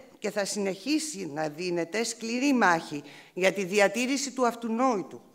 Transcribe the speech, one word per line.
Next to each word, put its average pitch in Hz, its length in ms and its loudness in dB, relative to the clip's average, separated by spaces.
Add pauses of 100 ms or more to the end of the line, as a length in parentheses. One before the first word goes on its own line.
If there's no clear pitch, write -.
(200)
και 202 120 -6
θα 196 140 -2
συνεχίσει 190 880 -2
να 156 160 -2
δίνεται 170 540 -2
σκληρή 240 500 0
μάχη 165 500 2 (300)
για 185 200 2
τη 202 100 -4
διατήρηση 220 680 2
του 247 160 2
αυτονόητου, 233 720 0 (140)